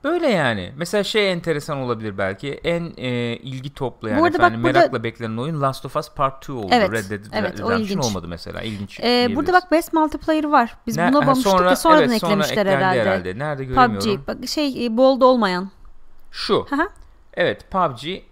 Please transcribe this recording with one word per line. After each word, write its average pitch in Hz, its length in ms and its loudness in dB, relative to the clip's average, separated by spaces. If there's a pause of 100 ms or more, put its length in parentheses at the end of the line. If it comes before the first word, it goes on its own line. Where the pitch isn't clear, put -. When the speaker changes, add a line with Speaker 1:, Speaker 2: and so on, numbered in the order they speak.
Speaker 1:
Öyle 330 220 0
yani. 120 480 0
Mesela 180 280 -2
şey 202 280 0
enteresan 156 460 -4
olabilir 110 400 -4
belki. 101 340 -4
En, 170 440 -4
e, 120 400 -4
ilgi 131 380 -12
toplayan, 147 460 -2
Speaker 2:
Bu 330 40 6
arada 359 120 2
Speaker 1:
efendim, - 260 2
Speaker 2:
bak - 20 -2
burada - 140 4
Speaker 1:
merakla 180 260 2
beklenen 113 320 -6
oyun 147 240 -4
Last 135 260 -2
of 135 100 -6
Us 151 140 -6
Part 139 320 -4
two - 120 -10
oldu. 107 160 -6
Speaker 2:
Evet, 208 220 4
Speaker 1:
Red 196 180 -2
Dead 208 220 -6
Speaker 2:
evet, - 280 -4
o 226 100 -4
Speaker 1:
Redemption 233 100 2
Speaker 2:
ilginç. 190 240 -2
Speaker 1:
olmadı 90 240 -2
mesela. 85 340 -10
İlginç 101 380 -10
Speaker 2:
Ee, - 20 -6
burada - 40 -2
Speaker 1:
diyebiliriz. 247 460 2
Speaker 2:
bak 359 200 4
best 330 200 0
multiplayer 311 520 0
var. 285 320 2 (100)
Biz 226 100 -4
Speaker 1:
Ne-, 170 120 2
Speaker 2:
buna 269 80 4
Speaker 1:
ha, 294 100 6
Speaker 2:
bakmıştık 254 260 4
Speaker 1:
sonra 180 180 6
Speaker 2:
da 185 60 4
sonradan 311 260 6
Speaker 1:
eklendi, 233 180 2
sonra 170 120 0
Speaker 2:
eklemişler 185 340 2
Speaker 1:
eklendi 190 180 2
Speaker 2:
herhalde. 185 160 2
Speaker 1:
herhalde. 95 380 0
Nerede 143 240 -4
Speaker 2:
pub 131 60 -8
G, 127 60 -4
Speaker 1:
göremiyorum. 208 520 2
Speaker 2:
bak 247 220 -8
şey, 269 380 -2
e, 220 100 -2
bold 262 260 4
olmayan. 196 480 4 (600)
Speaker 1:
Şu. - 400 -2
Speaker 2:
Hı 277 60 -2
hı. 339 120 0 (460)
Speaker 1:
Evet, 147 360 -2
pub 165 320 0
G. 175 300 -8